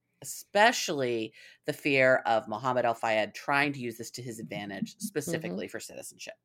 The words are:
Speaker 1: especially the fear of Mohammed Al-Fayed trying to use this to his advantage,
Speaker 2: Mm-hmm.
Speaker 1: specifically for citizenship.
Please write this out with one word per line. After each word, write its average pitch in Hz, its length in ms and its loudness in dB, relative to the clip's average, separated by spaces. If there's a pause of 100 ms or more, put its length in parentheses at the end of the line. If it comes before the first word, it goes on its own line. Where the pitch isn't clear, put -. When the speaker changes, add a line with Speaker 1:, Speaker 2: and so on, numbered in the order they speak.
(240)
Speaker 1:
especially 139 1120 2 (340)
the 147 60 0
fear 131 520 4
of 110 220 2
Mohammed 123 380 0
Al-Fayed 110 500 2
trying 143 380 2
to 139 60 -10
use 120 180 -6
this 117 140 -12
to - 120 -12
his 117 160 -10
advantage, 107 560 -8
Speaker 2:
Mm-hmm. - 100 -10
Speaker 1:
specifically 160 600 -6
for 107 120 -10
citizenship. - 540 -14 (120)